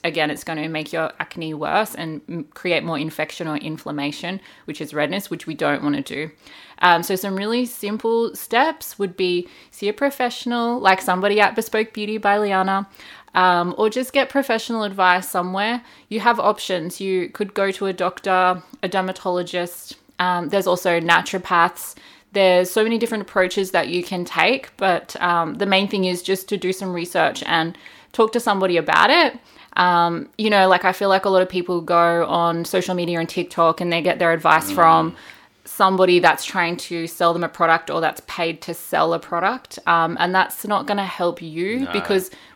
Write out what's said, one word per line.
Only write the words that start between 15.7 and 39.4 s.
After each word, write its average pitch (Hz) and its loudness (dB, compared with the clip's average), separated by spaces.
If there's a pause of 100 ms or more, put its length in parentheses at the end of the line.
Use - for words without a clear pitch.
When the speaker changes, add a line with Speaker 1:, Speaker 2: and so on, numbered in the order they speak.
Speaker 1:
You 214 -4
have 233 2
options. 185 -2
You 185 -2
could 202 -8
go 196 0
to 196 -6
a 190 -2
doctor, 185 0 (200)
a 190 -2
dermatologist. 180 -4 (220)
Um, 180 0
there's 196 0
also 175 2
naturopaths. 175 2 (380)
There's 185 4
so 220 2
many 226 0
different 220 -2
approaches 190 -2
that 170 0
you 180 -2
can 180 -6
take, 208 0
but, 185 0
um, 170 0
the 196 -2
main 196 4
thing 190 0
is 180 -2
just 190 -4
to 202 -2
do 185 -2
some 185 -8
research 170 0
and 165 -2 (360)
talk 220 2
to 233 0
somebody 190 2
about 160 4
it. 311 4 (380)
Um, 170 2
you 220 0
know, 196 6
like, 185 4
I 185 2
feel 196 0
like 190 2
a - 2
lot 185 6
of 185 -2
people 180 -2
go 170 4
on 170 0
social 185 -2
media 170 -2
and 165 -4
TikTok 165 0
and 175 -2
they 170 0
get 170 0
their 170 4
advice 160 4
Speaker 2:
Mm. 170 -6
Speaker 1:
from 165 6 (480)
somebody 185 2
that's 175 4
trying 175 -2
to 165 -8
sell 170 0
them 170 -4
a 160 -2
product 165 2
or 165 -2
that's - -4
paid 165 -6
to 175 -10
sell 160 0
a 165 -2
product. 190 -6